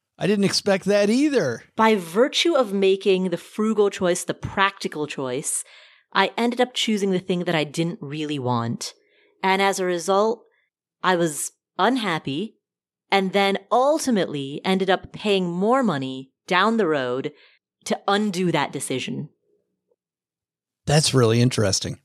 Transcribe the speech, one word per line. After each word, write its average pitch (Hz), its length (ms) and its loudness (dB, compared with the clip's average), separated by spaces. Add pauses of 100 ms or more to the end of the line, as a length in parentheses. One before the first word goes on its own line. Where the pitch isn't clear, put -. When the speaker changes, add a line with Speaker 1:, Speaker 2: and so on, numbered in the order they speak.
(180)
Speaker 1:
I 160 80 -4
didn't 196 180 2
expect 190 420 0
that 202 240 2
either. 233 540 0 (120)
Speaker 2:
By 220 200 4
virtue 233 580 0
of 233 180 2
making 190 580 2
the 170 60 -2
frugal 208 540 0
choice, 180 340 -2
the - 100 -6
practical - 720 -4
choice, 139 560 -6 (500)
I 196 260 2
ended 240 220 -2
up 247 120 2
choosing 202 380 0
the 180 80 2
thing 180 260 -2
that 175 100 0
I 151 100 2
didn't 165 360 -4
really 147 380 -6
want. 117 560 -4 (480)
And 190 180 2
as 196 180 0
a 185 60 -4
result, 190 580 0 (600)
I 180 140 2
was 165 360 -2 (260)
unhappy 190 760 -2 (540)
and 190 220 0
then 196 260 2 (120)
ultimately 208 920 0
ended 190 260 0
up 180 220 0
paying 190 380 -2
more 214 320 2
money 135 500 -4 (140)
down 196 320 2
the 196 80 2
road 131 460 -2 (520)
to - 240 -4
undo 196 420 0
that 151 220 0
decision. 139 560 -8 (1600)
Speaker 1:
That's 147 280 2
really 117 260 4
interesting. 113 640 0